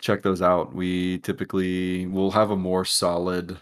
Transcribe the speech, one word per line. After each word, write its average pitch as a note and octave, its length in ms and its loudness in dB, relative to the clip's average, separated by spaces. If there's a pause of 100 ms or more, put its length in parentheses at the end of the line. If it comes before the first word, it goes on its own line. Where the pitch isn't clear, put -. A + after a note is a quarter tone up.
check G2+ 220 0
those F#2 200 2
out. F2+ 320 2
We F2+ 460 0
typically F#2 840 -2
will F#2+ 260 0
have G#2+ 180 4
a G2+ 60 0
more F#2 280 0
solid, F2+ 760 -2